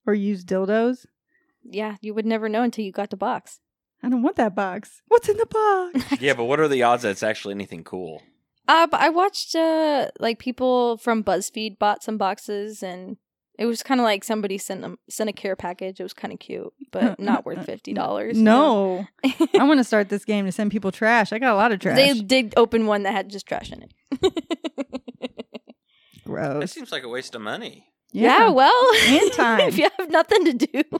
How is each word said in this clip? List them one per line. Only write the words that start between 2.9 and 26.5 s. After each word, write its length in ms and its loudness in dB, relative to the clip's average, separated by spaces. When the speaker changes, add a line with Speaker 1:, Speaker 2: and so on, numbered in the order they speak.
Speaker 2:
got 180 -6
the 80 -10
box. 420 -6
Speaker 1:
I 60 -2
don't 120 0
want 140 0
that 180 0
box. 540 -8
What's 220 4
in 80 2
the 100 0
box? 640 0
Speaker 2:
<laughs> 100 -2
Speaker 3:
Yeah, 140 4
but 100 -2
what 140 2
are 80 4
the 160 2
odds 180 4
that 80 -2
it's 140 -4
actually 320 -4
anything 280 -10
cool? 380 -12
Speaker 2:
Uh, 180 4
but 160 -2
I 80 4
watched, 460 -2
uh, 540 0
like, 180 -2
people 600 0
from 260 -2
BuzzFeed 560 -4
bought 240 0
some 160 -6
boxes, 640 -6
and 340 -12
it 100 -2
was 160 -4
kinda 200 2
like 220 2
somebody 320 -4
sent 260 -10
'em, 140 -12
sent 200 -6
a 40 -6
care 220 -6
package. 460 -10
It 20 -8
was 100 -12
kinda 220 -12
cute, 380 -14
but 120 -4
Speaker 1:
Uh, 160 0
Speaker 2:
not 200 -2
Speaker 1:
uh, 60 -12
Speaker 2:
worth 140 -10
Speaker 1:
uh, 40 -12
Speaker 2:
fifty 300 -10
dollars, 440 -4
Speaker 1:
no. 680 4
Speaker 2:
you 160 2
know? 140 2
<laughs> 80 6
Speaker 1:
I 20 4
wanna 220 6
start 240 0
this 160 -4
game 200 -2
to 60 -4
send 220 -2
people 180 -4
trash. 400 2
I 80 -4
got 140 2
a 20 2
lot 160 4
of 80 -2
trash. 160 0
Speaker 2:
They 240 4
did 380 0
open 280 4
one 180 0
that 100 -2
had 160 -4
just 180 -16
trash 240 -8
in 120 -16
it. 100 -20
<laughs> 840 -6
Speaker 1:
Gross. 360 -6